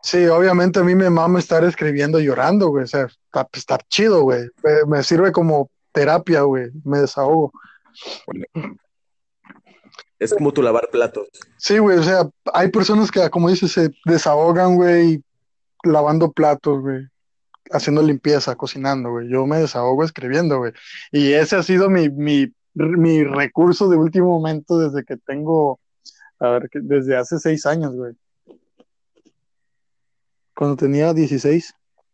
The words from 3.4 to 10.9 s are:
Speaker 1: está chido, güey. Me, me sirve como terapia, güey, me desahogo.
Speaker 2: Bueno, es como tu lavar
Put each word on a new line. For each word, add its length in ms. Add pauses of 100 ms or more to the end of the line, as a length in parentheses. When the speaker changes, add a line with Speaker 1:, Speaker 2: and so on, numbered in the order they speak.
Speaker 1:
está 240 (120)
chido, 340
güey. 260 (140)
Me, 340
me 60
sirve 280
como 380 (240)
terapia, 480
güey, 280 (140)
me 160
desahogo. 520 (720)
Speaker 2:
Bueno, 200 (1700)
es 140
como 180
tu 100
lavar 300